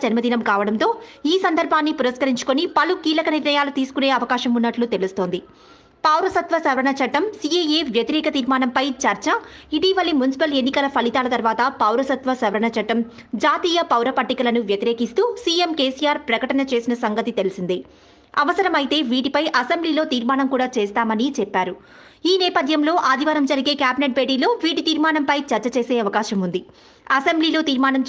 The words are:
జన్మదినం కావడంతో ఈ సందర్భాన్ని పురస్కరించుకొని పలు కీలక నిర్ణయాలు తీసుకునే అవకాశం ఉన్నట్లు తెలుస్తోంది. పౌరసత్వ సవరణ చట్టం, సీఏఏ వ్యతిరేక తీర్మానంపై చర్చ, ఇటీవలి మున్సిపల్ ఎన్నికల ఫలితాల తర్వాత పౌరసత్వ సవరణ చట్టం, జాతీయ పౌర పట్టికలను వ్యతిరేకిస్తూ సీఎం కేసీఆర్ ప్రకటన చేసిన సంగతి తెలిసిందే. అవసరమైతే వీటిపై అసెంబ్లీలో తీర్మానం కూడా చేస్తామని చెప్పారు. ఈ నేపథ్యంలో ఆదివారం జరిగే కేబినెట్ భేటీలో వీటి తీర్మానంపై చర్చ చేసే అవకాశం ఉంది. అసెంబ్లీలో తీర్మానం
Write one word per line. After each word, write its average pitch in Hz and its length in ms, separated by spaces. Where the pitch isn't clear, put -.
జన్మదినం 233 460
కావడంతో 208 400
ఈ 330 80
సందర్భాన్ని 320 540
పురస్కరించుకొని 254 680
పలు 320 180
కీలక 320 320
నిర్ణయాలు 285 420
తీసుకునే 269 400
అవకాశం 240 400
ఉన్నట్లు 233 360
తెలుస్తోంది. 185 460
పౌరసత్వ 339 520
సవరణ 277 420
చట్టం, 285 260
సీఏఏ 311 400
వ్యతిరేక 302 400
తీర్మానంపై 262 480
చర్చ, 202 220
ఇటీవలి 359 420
మున్సిపల్ 269 400
ఎన్నికల 277 260
ఫలితాల 247 480
తర్వాత 226 280
పౌరసత్వ 254 520
సవరణ 220 440
చట్టం, 226 240
జాతీయ 330 480
పౌర 240 180
పట్టికలను 240 600
వ్యతిరేకిస్తూ 233 720
సీఎం 339 300
కేసీఆర్ 294 580
ప్రకటన 254 300
చేసిన 233 220
సంగతి 220 360
తెలిసిందే. 185 380
అవసరమైతే 311 600
వీటిపై 269 320
అసెంబ్లీలో 320 520
తీర్మానం 262 340
కూడా 254 200
చేస్తామని 220 480
చెప్పారు. 185 340
ఈ - 20
నేపథ్యంలో 311 500
ఆదివారం 294 400
జరిగే 285 300
కేబినెట్ 262 380
భేటీలో 262 300
వీటి 330 240
తీర్మానంపై 302 480
చర్చ 254 160
చేసే 240 280
అవకాశం 208 420
ఉంది. 180 140
అసెంబ్లీలో 320 520
తీర్మానం 269 400